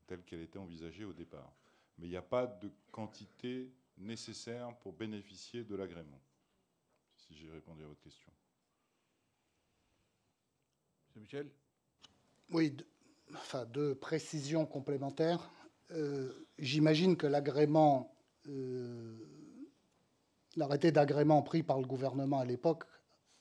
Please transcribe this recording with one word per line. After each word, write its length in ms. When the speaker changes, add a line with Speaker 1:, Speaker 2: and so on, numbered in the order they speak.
Speaker 1:
telle 180
qu'elle 160
était 180
envisagée 460
au 80
départ. 400
Mais 80
il 40
n'y 60
a 60
pas 240
de 240
quantité 800
nécessaire 800
pour 140
bénéficier 720
de 120
l'agrément, 440
si 180
j'ai 160
répondu 320
à 40
votre 140
question. 320
Speaker 2:
Monsieur 120
Michel. 300
Speaker 3:
Oui, 200
de, 160
enfin, 320
deux 280
précisions 720
complémentaires. 840
Euh, 420
j'imagine 580
que 100
l'agrément, 920
euh, 680
l'arrêté 340
d'agrément 520
pris 200
par 180
le 60
gouvernement 520
à 60
l'époque 400